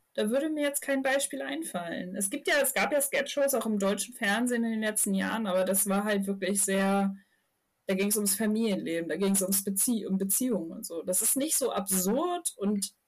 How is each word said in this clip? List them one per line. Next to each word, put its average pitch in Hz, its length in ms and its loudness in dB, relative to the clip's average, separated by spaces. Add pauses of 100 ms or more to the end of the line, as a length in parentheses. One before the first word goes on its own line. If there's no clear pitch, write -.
(140)
da 214 160 0
würde 277 180 2
mir 302 140 0
jetzt 285 180 0
kein 269 220 0
Beispiel 269 400 0
einfallen. 185 720 -6
Es 196 160 -2
gibt 285 160 -6
ja, 359 160 2
es - 120 0
gab 202 180 0
ja 294 80 4
Sketchshows 277 540 0
auch 226 120 0
im 214 120 2
deutschen 196 360 0
Fernsehen 233 500 0
in 226 80 0
den 220 80 -2
letzten 214 340 0
Jahren, 190 320 0
aber 185 180 4
das 196 240 0
war 202 160 2
halt 208 220 0
wirklich 196 360 -2
sehr, 196 540 2 (680)
da 196 80 0
ging's 202 220 2
ums 208 200 0
Familienleben, 196 720 0
da 156 80 -4
ging's 196 260 2
ums 190 220 0
Bezie-, 208 420 0
um 190 120 0
Beziehungen 196 520 0
und 226 160 -12
so. 165 160 -8
Das 185 200 0
ist - 140 0
nicht 285 200 0
so 240 160 0
absurd 214 840 0
und 202 360 -2 (160)